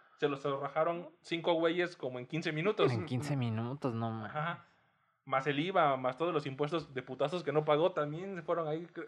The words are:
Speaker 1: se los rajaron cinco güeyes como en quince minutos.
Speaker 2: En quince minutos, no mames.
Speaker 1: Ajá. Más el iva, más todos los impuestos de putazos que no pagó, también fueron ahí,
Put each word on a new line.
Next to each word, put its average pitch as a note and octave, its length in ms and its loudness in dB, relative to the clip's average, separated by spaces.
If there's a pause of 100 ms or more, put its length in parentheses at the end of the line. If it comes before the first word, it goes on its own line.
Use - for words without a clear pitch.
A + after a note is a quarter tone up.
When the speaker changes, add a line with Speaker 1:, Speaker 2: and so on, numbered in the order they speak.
(160)
Speaker 1:
se D3 120 2
los C#3 140 -4
rajaron D#3 680 0 (120)
cinco E3+ 340 0
güeyes E3+ 420 2
como B2+ 220 -6
en B2 80 -8
quince D#3 260 -2
minutos. E3 400 2
Speaker 2:
En A#2+ 140 -2
quince C3 300 -2
minutos, A#2+ 580 -2
no A2+ 160 -2
mames. A2 240 -6
Speaker 1:
Ajá. D#3+ 300 -6 (640)
Más C3+ 200 0
el C#3+ 140 2
iva, E3+ 380 4
más B2+ 180 -2
todos E3+ 160 0
los C#3+ 140 0
impuestos D3 480 -4
de B2+ 80 -4
putazos D3+ 420 -2
que E3+ 80 -2
no D3+ 120 4
pagó, D3+ 280 4
también E3 500 -4
fueron E3 260 -2
ahí, D#3+ 200 -6 (200)